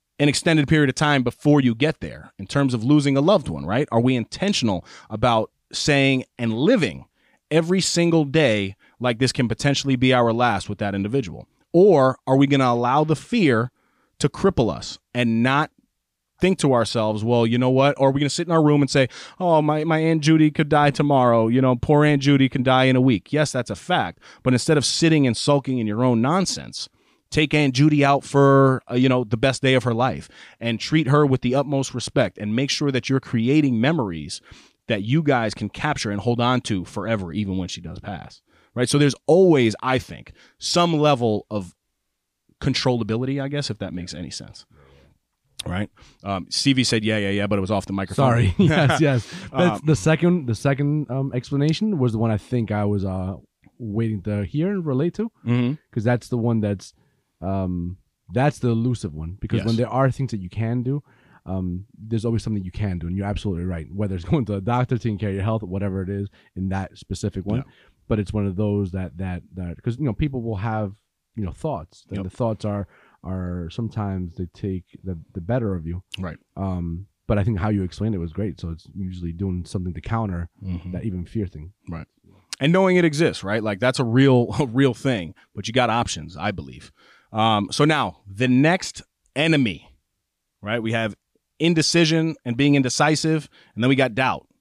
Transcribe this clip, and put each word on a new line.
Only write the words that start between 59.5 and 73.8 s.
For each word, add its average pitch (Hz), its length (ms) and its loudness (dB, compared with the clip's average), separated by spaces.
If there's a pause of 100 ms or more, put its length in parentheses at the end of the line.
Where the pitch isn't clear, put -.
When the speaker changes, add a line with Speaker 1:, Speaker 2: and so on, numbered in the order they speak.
Speaker 2:
when 113 80 -2
Speaker 1:
Yes. 113 80 2
Speaker 2:
there 117 120 0
are 131 220 2
things 131 200 -6
that 110 80 -6
you 90 100 -10
can 117 340 -4
do, 139 200 -4 (440)
um, 92 380 -6 (120)
there's 110 280 -6
always 117 180 -2
something 104 200 -4
you 92 80 -10
can 95 280 -4
do, 85 80 -8
and 90 100 -4
you're 98 80 -4
absolutely 98 400 -4
right. 85 260 -6
Whether 95 240 -4
it's 85 100 -8
<laughs> 90 80 0
going 139 120 0
to 104 100 -4
a 98 60 -6
doctor, 120 380 -2
taking 107 180 -4
care 104 120 -4
of 95 60 -4
your 95 80 -4
health, 110 200 -2
whatever 95 400 -4
it 90 60 -6
is 101 200 -6 (260)
in 95 140 -4
that 95 280 -6
specific - 480 -6
one, 104 140 -2
Speaker 1:
Yeah. 135 40 -6 (440)
Speaker 2:
but 110 120 0
it's 98 120 -6
one 104 140 -2
of 95 100 -4
those 101 360 -2
that, 92 260 -8
that, 90 240 -8 (140)
that, 87 260 -10
'cause, 120 160 -6
you 147 80 -4
know, 117 80 -2
people 135 300 -4
will 113 140 -6
have, 107 360 -4 (420)
you 110 80 -6
know, 87 80 -6
thoughts, - 580 -10
and 104 80 -8
Speaker 1:
Yep. 98 80 -6
Speaker 2:
the 92 40 -8
thoughts 110 360 -4
are, 101 220 -4 (380)
are 90 460 -6
sometimes 98 640 -8